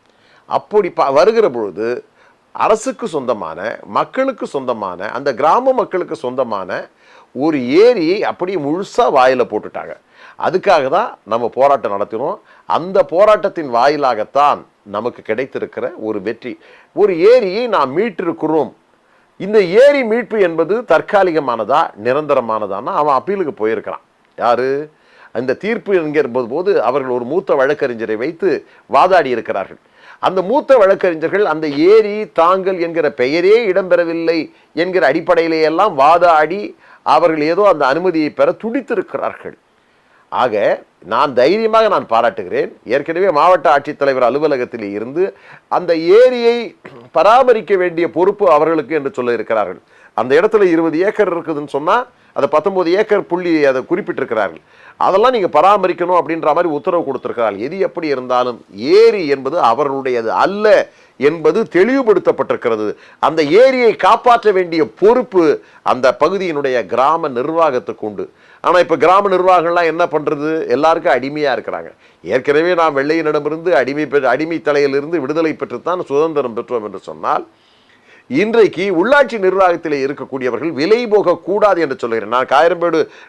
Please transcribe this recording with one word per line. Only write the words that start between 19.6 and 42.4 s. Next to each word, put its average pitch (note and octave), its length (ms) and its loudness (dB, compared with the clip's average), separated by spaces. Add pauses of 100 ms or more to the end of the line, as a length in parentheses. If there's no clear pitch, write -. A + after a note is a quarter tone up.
ஏரி B3+ 420 4
மீட்பு A3 360 -2
என்பது E3+ 400 0
தற்காலிகமானதா, D3+ 1080 0 (140)
நிரந்தரமானதான்னா, A#2 800 -2
அவன் D3+ 300 -2
அப்பீலுக்கு E3+ 380 -4
போயிருக்கிறான். G#2 480 -4 (360)
யாரு? C3 540 -2 (440)
இந்த B2+ 200 -4
தீர்ப்பு G3+ 420 -4
என்கிற D3+ 320 0
போது B2+ 540 -2
அவர்கள் C3 280 -2
ஒரு B2 140 -4
மூத்த E3+ 300 -2
வழக்கறிஞரை B2+ 600 -2
வைத்து C#3+ 500 -4 (200)
வாதாடி D#3 440 2
இருக்கிறார்கள். G#2 480 -6 (400)
அந்த F3+ 240 -2
மூத்த C4 340 2
வழக்கறிஞர்கள் F#3 680 2
அந்த D#3 240 -2
ஏரி G3+ 640 2
தாங்கள் F#3 460 2
என்கிற E3 340 -2
பெயரே F3+ 600 2
இடம்பெறவில்லை E3+ 800 -2 (220)
என்கிற F3 380 0
அடிப்படையிலேயெல்லாம் E3 800 0
வாதாடி E3 840 2 (260)
அவர்கள் D#3+ 380 2
ஏதோ E3+ 280 2
அந்த D3+ 180 2
அனுமதியை D#3+ 440 0
பெற D3 220 2
துடித்திருக்கிறார்கள். - 1040 -6 (720)
ஆக, A2 540 0 (220)
நான் B2 300 -2
தைரியமாக G#3+ 540 2
நான் D3+ 180 0
பாராட்டுகிறேன். A2+ 800 -2